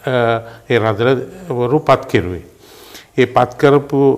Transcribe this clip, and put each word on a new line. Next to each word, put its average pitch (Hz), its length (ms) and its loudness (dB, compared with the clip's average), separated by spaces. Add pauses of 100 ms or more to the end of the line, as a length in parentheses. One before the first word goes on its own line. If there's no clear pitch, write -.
අ, 135 120 -4 (520)
ඒ 120 140 0
රදවරු 120 1000 -2
පත් 135 260 2
කෙරුවේ. 90 380 -4 (760)
ඒ 127 80 4
පත් 123 300 0
කරපු, 139 440 2 (180)